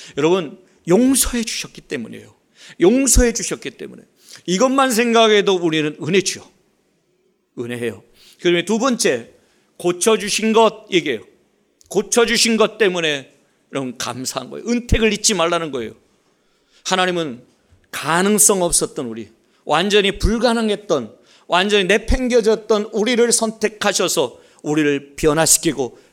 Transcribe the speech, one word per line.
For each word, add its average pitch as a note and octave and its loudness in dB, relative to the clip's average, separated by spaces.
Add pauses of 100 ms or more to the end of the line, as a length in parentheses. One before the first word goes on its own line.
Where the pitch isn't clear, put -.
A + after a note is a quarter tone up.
(180)
여러분, E3 0 (300)
용서해 A#3+ 2
주셨기 - -10
때문이에요. G#2+ -12 (460)
용서해 A#3+ 4
주셨기 C#3+ -8
때문에 - -18 (420)
이것만 C4 2
생각해도 G#3+ 2
우리는 D#3 -2
은혜지요. F3+ -2 (1120)
은혜예요. A#2 -8 (340)
그다음에 F3 0
두 G#3 0
번째, G3 -2 (460)
고쳐주신 G3+ 0
것 A3 2
얘기해요. D3 -2 (680)
고쳐주신 A3+ 0
것 G#3+ 0
때문에 E3 -2 (400)
여러분, C3 -6
감사한 B2 -8
거예요. C#3 -12
은택을 A#3 0
잊지 G#3 -2
말라는 E3 -2
거예요. A2+ -8 (920)
하나님은 F3 -2 (480)
가능성 F#3+ 2
없었던 D#3+ -2
우리, A2+ -12 (360)
완전히 F#3+ 0
불가능했던, G#3 -2 (300)
완전히 G3 2
내팽겨졌던 A3 0
우리를 A3+ 2
선택하셔서 G#3 -2 (220)
우리를 D3 -2
변화시키고 D3 0 (140)